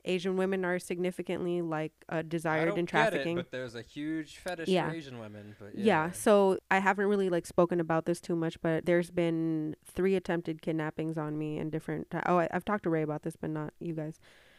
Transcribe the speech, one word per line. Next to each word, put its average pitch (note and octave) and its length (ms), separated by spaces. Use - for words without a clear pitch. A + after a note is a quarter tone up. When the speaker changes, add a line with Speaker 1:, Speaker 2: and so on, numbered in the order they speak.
Speaker 1:
Asian F#3 320
women F#3+ 260
are F3+ 160
significantly, F3 840
like, D#3 300
uh, - 80
Speaker 2:
I D#3+ 60
Speaker 1:
desired D#3+ 480
Speaker 2:
don't G3+ 100
Speaker 1:
in F3 60
Speaker 2:
get - 40
it, G3+ 40
Speaker 1:
trafficking. D#3+ 240
Speaker 2:
but F3 160
there's B2+ 240
a A2+ 60
huge D3+ 560
fetish E3+ 320
Speaker 1:
Yeah. E3+ 180
Speaker 2:
for D#3 80
Asian C3+ 240
women. G#2 400
But G2+ 160
Speaker 1:
Yeah. F#3 300
Speaker 2:
yeah. F3+ 60
Speaker 1:
So G3 460
I F#3+ 80
haven't G3 280
really, G3 220
like, E3+ 160
spoken F3 360
about D#3+ 240
this E3+ 160
too F3 160
much, E3 240
but D#3+ 240
there's F3 260
been E3 640
three F#3+ 300
attempted E3+ 460
kidnappings D#3+ 560
on D3+ 200
me D3+ 200
in D#3 120
different D#3 420
ti-, F3 160
oh, F3 100
I, E3 120
I've F3+ 140
talked G#3 200
to F3+ 60
Ray D#3+ 120
about D3+ 220
this, D#3+ 120
but D#3+ 140
not D3+ 320
you E3+ 120
guys. D#3 280